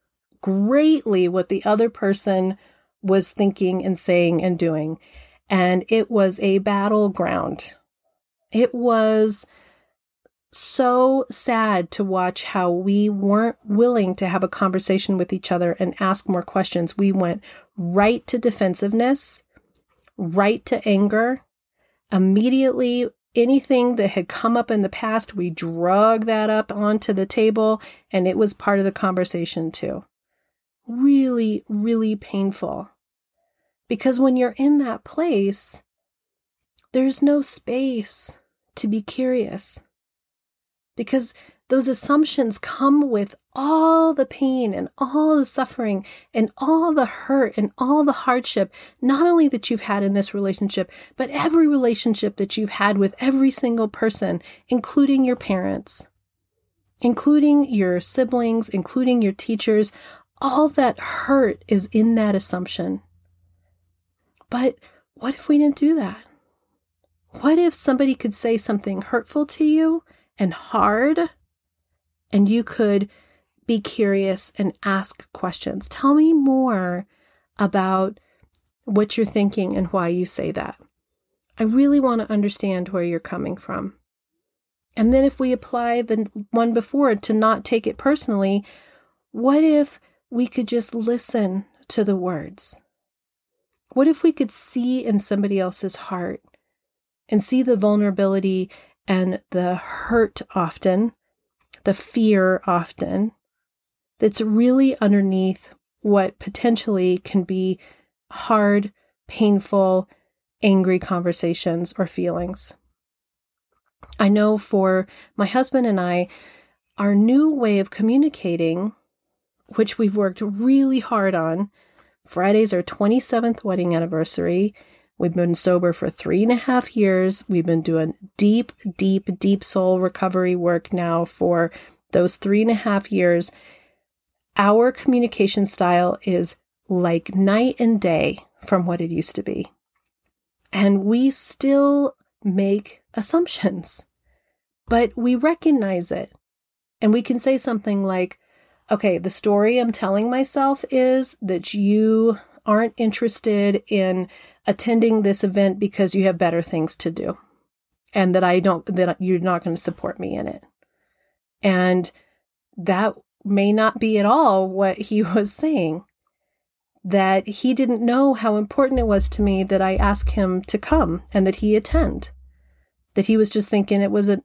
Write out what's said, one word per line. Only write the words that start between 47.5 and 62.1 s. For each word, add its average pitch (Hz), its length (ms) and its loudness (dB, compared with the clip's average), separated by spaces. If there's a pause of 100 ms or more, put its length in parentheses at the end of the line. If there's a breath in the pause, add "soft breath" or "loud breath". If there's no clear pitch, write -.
and 202 200 -2
all 285 280 2
the 285 80 2
hardship, 247 600 -2 (300 loud breath)
not 277 240 2
only 339 220 4
that 240 220 -4
you've 226 120 -2
had 202 200 -4
in 196 120 0
this 196 180 0
relationship, 196 580 -4 (260 loud breath)
but 269 140 -4
every 311 360 2
relationship 233 720 0
that 196 200 -4
you've 214 140 -4
had 202 260 0
with 196 220 2
every 269 320 2
single 233 380 -2
person, 202 520 -2 (280 loud breath)
including 269 560 2
your 247 120 0
parents, 190 680 -6 (960)
including 285 680 2
your 185 320 0
siblings, 233 680 -2
including 247 520 0
your 202 120 0
teachers. 214 600 0 (480 loud breath)
All 269 300 2
that 262 280 0
hurt - 680 -2
is 202 260 0
in 226 240 2